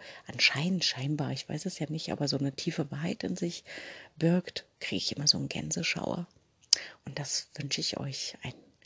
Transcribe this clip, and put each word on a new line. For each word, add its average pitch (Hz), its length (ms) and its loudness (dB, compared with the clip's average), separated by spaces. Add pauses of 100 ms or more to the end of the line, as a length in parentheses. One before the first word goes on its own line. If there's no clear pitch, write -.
(260)
anscheinend, 160 580 4
scheinbar, 139 460 0
ich - 180 -4
weiß 151 180 -2
es 185 120 -4
ja 156 100 0
nicht, 156 220 -4
aber - 160 0
so 139 120 2
eine 139 140 2
tiefe 151 380 -2
Wahrheit 151 320 -2
in 180 140 0
sich 175 260 -2 (540)
birgt, 170 500 4 (140)
krieg - 180 -2
ich - 180 -2
immer 147 120 2
so 135 100 4
einen 139 100 0
Gänseschauer. - 800 0 (760)
Und 135 160 -4
das - 340 -2
wünsche 147 260 -2
ich - 180 -2
euch, - 440 -4
einen 131 120 -6 (320)